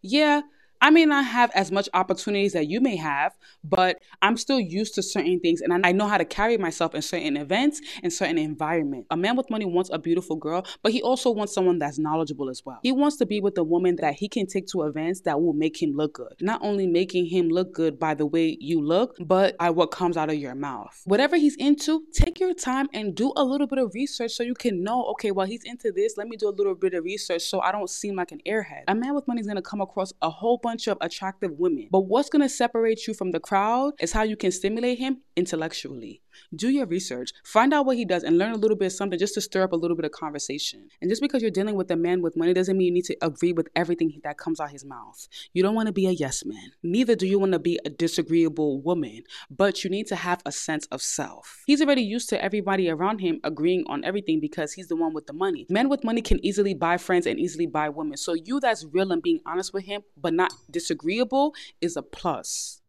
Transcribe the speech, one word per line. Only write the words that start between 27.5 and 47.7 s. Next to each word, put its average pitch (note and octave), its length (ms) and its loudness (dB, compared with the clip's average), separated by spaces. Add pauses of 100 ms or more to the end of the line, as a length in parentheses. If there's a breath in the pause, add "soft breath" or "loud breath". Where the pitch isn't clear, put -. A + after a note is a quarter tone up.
I F#3 100 2
don't G3+ 180 -4
seem G3+ 280 -6
like F3+ 160 -4
an D3+ 120 -16
airhead." G#3+ 440 -4
A G3 80 2
man B3+ 180 -2
with C#4+ 140 -4
money A#3+ 120 -2
is G3+ 60 -6
gonna G3+ 160 -4
come G#3 180 -8
across F#3+ 400 -4
a D#3 80 0
whole A#3 300 0
bunch A#3 140 -4 (160)
of G3 140 0
attractive F3+ 560 -6
women, D#3+ 320 0
but F#3+ 100 6
what's A3 300 2
gonna D4 180 4
separate A3+ 580 0
you A3 60 -4
from F#3 180 -4
the E3 80 -2
crowd A3+ 600 2
is E3+ 120 -2
how G#3+ 100 2
you G#3+ 140 0
can G3 140 2
stimulate A3+ 480 -2
him C4 200 -2 (180)
intellectually. D#3 840 -6 (320 soft breath)
Do A3 160 0
your C4+ 160 2
research, E3 460 -6 (120 soft breath)
find C4 300 4
out C#4+ 100 4
what B3+ 140 2
he A#3 80 -2
does, F3 180 0
and E3 140 4
learn G#3+ 140 2
a A3+ 40 -6
little G#3+ 200 4
bit G3 100 0
of F#3 60 -2
something F#3 260 -4
just G3+ 160 -2
to G3+ 80 -4
stir F#3+ 220 0
up F#3 80 -2
a E3+ 40 0
little E3+ 200 0
bit D#3+ 100 -4
of D3+ 60 -4
conversation. - 760 -8 (140)
And F3+ 80 0
just A3+ 100 0
because C4+ 220 0
you're A3 80 2
dealing G3+ 240 0
with F#3 160 -2
a E3+ 60 0
man F3 260 2
with E3 140 -2
money E3+ 180 4
doesn't F#3 220 2
mean F#3 100 4
you F3 60 2
need F3 120 2
to - 160 -4
agree E3+ 320 0
with E3 240 0
everything E3 480 0
that D3 140 -10
comes D#3+ 220 -6
out D3 100 -6
his C#3 120 -18
mouth. A#2+ 460 -18 (240 loud breath)
You F3+ 100 2
don't G#3 120 2
wanna A3 180 0
be F#3+ 140 2
a F#3 40 4
yes C#3+ 360 -2
man. - 260 -12 (100)
Neither A3+ 320 2
do F#3+ 120 0
you G3 120 4
wanna F#3+ 200 4
be E3 260 0